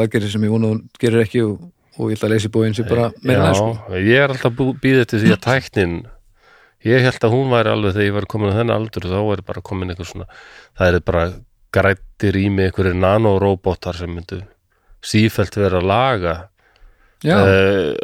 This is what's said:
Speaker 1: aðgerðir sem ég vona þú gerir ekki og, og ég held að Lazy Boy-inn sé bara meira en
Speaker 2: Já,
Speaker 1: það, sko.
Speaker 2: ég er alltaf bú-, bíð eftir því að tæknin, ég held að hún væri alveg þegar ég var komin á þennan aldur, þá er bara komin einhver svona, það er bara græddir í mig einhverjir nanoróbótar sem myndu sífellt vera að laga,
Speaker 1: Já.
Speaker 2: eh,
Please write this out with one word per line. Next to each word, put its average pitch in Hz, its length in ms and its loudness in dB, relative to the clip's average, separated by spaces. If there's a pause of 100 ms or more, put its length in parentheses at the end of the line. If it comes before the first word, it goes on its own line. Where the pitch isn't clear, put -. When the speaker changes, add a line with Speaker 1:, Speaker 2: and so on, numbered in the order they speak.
Speaker 1:
aðgerðir 107 240 -4
sem 107 120 -4
ég 107 80 0
vona 110 200 0
þú 110 100 -2 (180)
gerir 117 260 2
ekki 120 180 -2
og, 104 160 -4 (400)
og 113 140 -4
ég 107 60 -6
held - 100 -6
að 104 60 2
Lazy 107 140 0
Boy-inn 110 260 0
sé 113 120 -2
bara 117 220 0 (140)
meira 101 260 2
en 95 60 4
Speaker 2:
Já, 95 40 2
Speaker 1:
það, 113 160 0
sko. 98 220 -10
Speaker 2:
ég 110 260 4
er 139 60 2
alltaf 131 260 -2
bú-, 127 260 -2
bíð 131 200 4
eftir 117 200 0
því 110 120 6
að - 80 0
tæknin, 107 540 -2 (880)
ég 123 180 4
held 123 220 0
að 110 80 4
hún 131 180 0
væri 113 220 2
alveg 104 220 0
þegar 104 120 0
ég 101 80 -2
var 101 120 -4
komin 104 260 -2
á 101 60 0
þennan 113 180 0
aldur, 110 260 -6
þá 92 160 -4 (140)
er 95 100 -6
bara - 200 -12
komin 92 280 -8
einhver 87 160 -10
svona, 90 200 -14 (520)
það 90 160 4
er 87 60 2
bara 85 240 -2 (480)
græddir 98 640 0
í 98 140 2
mig 95 200 0
einhverjir 92 260 -2
nanoróbótar 95 1000 0
sem 87 180 -10
myndu 90 280 -12 (600)
sífellt 107 540 0
vera 92 240 0
að 90 80 -2
laga, 101 480 0 (840)
Speaker 1:
Já. 151 120 0
Speaker 2:
eh, 95 680 2